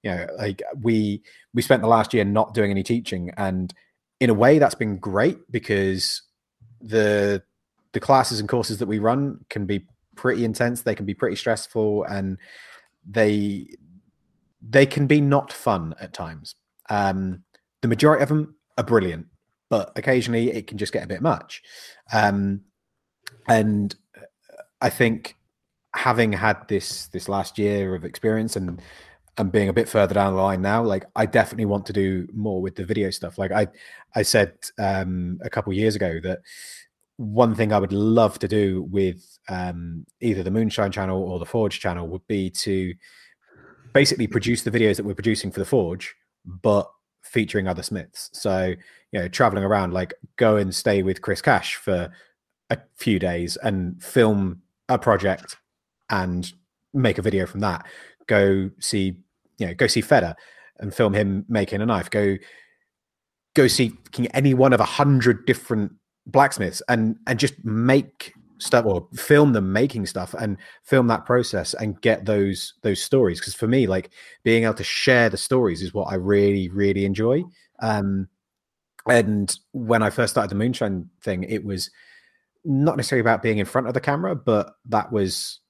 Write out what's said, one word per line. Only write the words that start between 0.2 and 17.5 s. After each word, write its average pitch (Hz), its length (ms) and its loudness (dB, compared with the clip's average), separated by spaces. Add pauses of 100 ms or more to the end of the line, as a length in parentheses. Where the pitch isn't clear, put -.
like, 101 260 -6 (180)
we, 107 420 0 (320)
we 117 80 0
spent 127 180 4
the 110 80 0
last 113 240 4
year 107 120 2
not 104 280 0
doing 104 180 2
any 98 120 -2
teaching, 95 540 -4
and 92 360 -4 (480)
in 120 100 4
a 107 40 4
way 131 240 6
that's 147 160 4
been 104 240 -4
great 107 400 0 (120)
because 98 720 -2 (580)
the, 104 640 2 (500)
the - 80 -4
classes 139 400 2
and 104 80 -6
courses 113 300 -2
that 113 100 -4
we 107 100 -2
run 127 500 -2
can 104 160 -6
be 98 220 -4 (300)
pretty 117 280 0
intense. 120 380 -2
They 107 140 -2
can 98 100 -8
be 98 80 -6
pretty 101 220 -4
stressful, 107 680 -2
and 98 320 -6 (720)
they, 104 600 0 (920)
they 135 260 4
can 143 200 -2
be 147 140 6
not 143 320 2
fun 85 480 -2
at - 120 -14
times. - 440 -14 (340)
Um, 95 540 -4 (360)